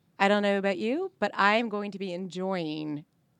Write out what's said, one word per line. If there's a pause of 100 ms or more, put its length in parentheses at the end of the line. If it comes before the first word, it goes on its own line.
(200)
I
don't
know
about
you,
but
I
am
going
to
be
enjoying (360)